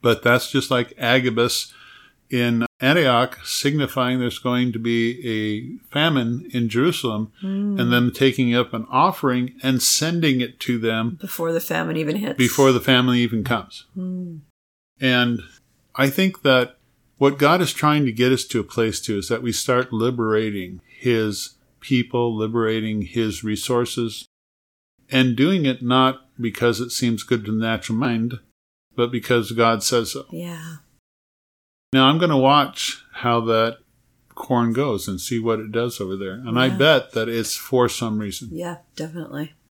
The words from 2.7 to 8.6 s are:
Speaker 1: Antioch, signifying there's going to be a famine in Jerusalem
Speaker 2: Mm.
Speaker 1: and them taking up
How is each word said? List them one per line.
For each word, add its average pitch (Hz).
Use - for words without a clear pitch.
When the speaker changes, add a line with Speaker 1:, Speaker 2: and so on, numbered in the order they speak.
Speaker 1:
Antioch, 131
signifying 131
there's 120
going 123
to 113
be 117
a 110
famine 143
in 120
Jerusalem 113
Speaker 2:
Mm. 196
Speaker 1:
and 120
them 123
taking 127
up 123